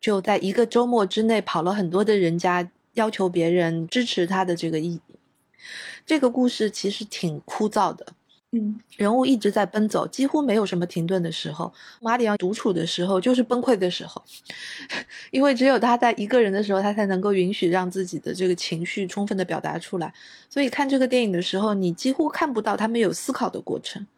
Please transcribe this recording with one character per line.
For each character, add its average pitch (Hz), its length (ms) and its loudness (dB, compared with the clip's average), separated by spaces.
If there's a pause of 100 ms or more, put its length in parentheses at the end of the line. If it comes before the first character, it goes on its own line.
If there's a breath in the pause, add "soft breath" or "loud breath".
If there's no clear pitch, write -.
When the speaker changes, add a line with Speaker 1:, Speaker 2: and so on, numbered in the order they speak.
Speaker 1:
就 202 200 0
在 202 180 0
一 190 140 -2
个 233 140 2
周 233 180 2
末 240 220 2
之 214 160 -2
内 220 180 2
跑 - 220 -4
了 180 100 0
很 202 160 -2
多 185 160 2
的 208 140 2
人 170 180 2
家， 180 320 0 (260)
要 220 140 0
求 196 200 0
别 175 200 0
人 165 380 2
支 247 180 0
持 180 220 -2
她 190 180 0
的 175 120 -2
这 170 120 -4
个 160 120 -2
意。 165 200 -6 (1040 loud breath)
这 311 140 2
个 262 100 4
故 247 200 2
事 214 200 0
其 190 220 -4
实 208 140 -8
挺 156 400 -6
枯 - 260 -2
燥 185 240 0
的。 - 100 -18 (480)
Speaker 2:
嗯。 214 280 -2 (160)
Speaker 1:
人 208 180 2
物 254 120 4
一 262 100 4
直 202 140 0
在 202 160 0
奔 214 220 0
走， - 180 -2
几 254 180 -4
乎 285 160 0
没 254 140 2
有 214 100 4
什 185 140 -2
么 175 80 0
停 170 200 -4
顿 185 140 0
的 170 100 -4
时 160 200 -8
候。 165 220 -8 (280 loud breath)
马 233 160 0
里 247 80 2
昂 208 120 2
独 190 180 0
处 - 180 0
的 165 140 0
时 175 180 -2
候 190 160 2
就 254 140 4
是 247 80 2
崩 247 180 0
溃 247 160 2
的 185 140 0
时 - 160 -8
候。 - 160 -16 (560 loud breath)
<laughs> - 540 -12
因 262 100 2
为 277 100 6
只 247 120 2
有 269 140 6
他 240 180 4
在 240 200 4
一 202 100 -4
个 247 140 6
人 208 120 6
的 196 100 2
时 202 100 0
候， 190 80 2
他 202 120 2
才 208 140 0
能 185 140 0
够 202 120 2
允 185 200 2
许 190 160 0
让 180 220 2
自 185 160 -4
己 170 140 -8
的 - 120 -6
这 185 140 -2
个 185 80 2
情 170 320 -6
绪 196 200 -4
充 202 200 -4
分 202 100 -2
地 185 80 0
表 165 140 -6
达 156 200 -6
出 180 200 -8
来。 156 160 -6 (340 loud breath)
所 277 140 -2
以 254 80 0
看 277 180 -2
这 269 100 2
个 254 80 4
电 254 180 2
影 202 80 0
的 175 100 0
时 185 160 -2
候， 214 160 0
你 185 180 0
几 254 200 -2
乎 302 160 0
看 330 220 -2
不 226 120 -2
到 208 140 -2
他 208 100 -2
们 233 120 -2
有 196 140 2
思 214 200 -6
考 247 180 -2
的 - 100 -8
过 - 200 -6
程。 - 260 -12 (120)